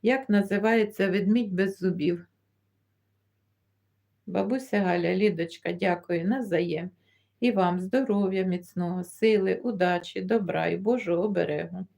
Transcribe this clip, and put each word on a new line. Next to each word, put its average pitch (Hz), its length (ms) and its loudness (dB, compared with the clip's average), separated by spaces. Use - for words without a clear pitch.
як 262 260 2
називається 208 800 2
ведмідь 202 420 2
без 190 260 -2
зубів? 175 500 -2
Бабуся 208 540 -2
Галя, 175 340 2
Лідочка, 175 580 -2
дякую, 175 520 -2
навзаєм. 180 680 -2
І 240 120 2
вам 180 280 2
здоров'я 196 640 0
міцного, 180 600 -4
сили, 196 500 2
удачі, 180 680 -2
добра 185 440 0
і 170 100 0
Божого 190 460 0
оберегу. 175 640 -2